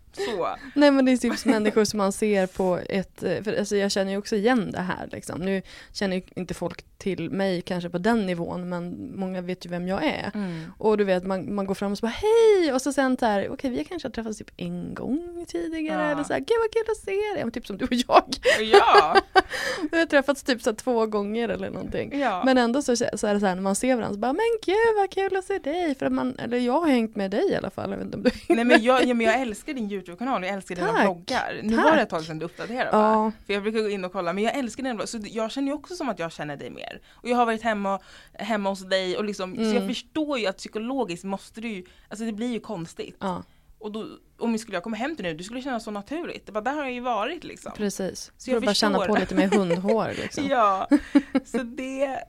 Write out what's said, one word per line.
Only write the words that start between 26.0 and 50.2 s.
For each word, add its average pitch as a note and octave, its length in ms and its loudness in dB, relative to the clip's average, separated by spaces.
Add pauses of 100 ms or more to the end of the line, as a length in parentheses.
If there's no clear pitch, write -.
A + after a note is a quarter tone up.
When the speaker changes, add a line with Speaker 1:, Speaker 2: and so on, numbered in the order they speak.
Speaker 2:
att B3+ 60 2
man, B3+ 260 -2
eller A#3+ 200 -2
jag B3 220 2
har E4+ 80 2
hängt A3+ 280 2
med G3 140 -2
dig D4 200 2
i - 60 2
alla - 140 -4
fall. - 200 -6
Jag G3+ 80 -4
vet - 60 -6
inte G#3 120 -8
om G3+ 60 -6
du B3 80 6
har - 60 -10
hängt - 120 -16
Speaker 1:
Nej, A#3+ 80 6
men A#3 120 2
Speaker 2:
med. A#3 120 8
Speaker 1:
jag, B3 240 6
ja, B3 100 2
men A3+ 120 2
jag A3+ 140 4
älskar B3+ 340 -6
din G#3+ 180 -4
YouTube-kanal F#3+ 500 -4
och F#3 60 -4
jag G3+ 60 -2
älskar F#3+ 200 -8
dina A#3+ 180 -2
Speaker 2:
Tack. F#4 120 4
Speaker 1:
vloggar. A#3+ 580 0
Nu A3 140 2
var D#4+ 200 8
det B3+ 60 6
ett G#3+ 80 -2
Speaker 2:
Tack. F3 80 -2
Speaker 1:
tag D#3 80 -4
sedan D#3+ 120 -8
du D#3+ 60 -4
uppdaterade, G3 480 -4
Speaker 2:
Ja. G#3+ 60 6 (200)
Speaker 1:
va? G#3+ 140 2 (140)
För G3+ 60 -2
jag G3+ 100 0
brukar A3 180 0
gå G#3+ 80 0
in G3 160 -2
och F3+ 80 -8
kolla, F3 200 -2
men G3+ 120 0
jag A3+ 140 0
älskar B3 240 -6
dina B3+ 120 -2
vloggar. G3 120 -4
Så A#3 160 -8
jag A3 280 -6
känner C#4 180 -4
ju C#4+ 60 -2
också D4+ 220 -10
som C#4+ 120 -4
att G3+ 100 -4
jag E3 140 -6
känner D3+ 240 -8
dig B2 140 -12
mer. - 300 -14 (100)
Och - 180 -12
jag A#3+ 80 2
har A#3+ 100 4
varit A3 160 -2
hemma, G3+ 380 0 (320)
hemma G3+ 380 -2
hos F#3+ 180 -6
dig F#3 280 0
och G#3 80 -2
liksom, F#3+ 320 -6
så A3+ 60 -2
jag G#3+ 140 2
Speaker 2:
Mm. G3 120 0
Speaker 1:
förstår C#4+ 500 -4
ju G3+ 80 0
att G3 100 -2
psykologiskt A3 680 -6
måste G3 360 -8
du A#3 80 -8
ju, F3+ 160 -8 (240)
alltså G#3 160 -10
det A3+ 80 -4
blir A#3+ 200 -4
ju G#3+ 80 -4
konstigt. - 600 -10
Speaker 2:
Ja. F3+ 220 -4 (360)
Speaker 1:
Och G#3+ 140 -12
då, G#3+ 140 -8 (320)
om A#3 200 0
skulle G3+ 180 -6
jag F3 60 -2
komma A3+ 140 -6
hem D4 200 -4
till G3+ 80 -8
nu, E3 100 -2
du E3+ 100 -12
skulle A#3+ 180 -10
känna B3+ 180 -4
så A3 100 -10
naturligt. G#3+ 560 -8
Det G3 60 -16
bara, G#3+ 80 -4
där B3 140 -2
har D4+ 80 -4
jag C4 100 -4
ju B3 80 -6
varit B3 440 -4
liksom. - 320 -12
Speaker 2:
Precis. G3+ 600 -4
Speaker 1:
Så - 140 -10
jag B3 60 4
Speaker 2:
Får A3 40 2
du B3 60 0
bara G3+ 80 4
känna G#3 240 4
Speaker 1:
förstår. G3+ 160 2
Speaker 2:
på G3+ 60 4
lite F#3 140 -2
mer G3 140 4
hundhår, F#3+ 640 2
Speaker 1:
<laughs> - 80 -6